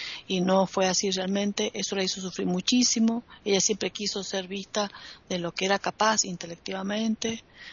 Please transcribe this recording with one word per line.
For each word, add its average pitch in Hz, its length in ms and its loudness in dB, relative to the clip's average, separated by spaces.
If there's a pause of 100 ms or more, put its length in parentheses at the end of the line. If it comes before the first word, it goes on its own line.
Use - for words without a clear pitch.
(280)
Y 185 140 2
no 185 260 6
fue 190 200 2
así 185 240 2
realmente, 202 640 0
eso 196 220 -4
la 190 80 0
hizo 185 180 -4
sufrir 190 260 -4
muchísimo. 226 760 2 (200)
Ella 196 160 4
siempre 202 320 0
quiso 202 320 -6
ser 185 240 -6
vista 196 420 -4 (400)
de 185 100 -2
lo 170 120 -4
que - 140 -2
era 196 140 4
capaz 214 460 2
intelectivamente 196 1160 -4 (300)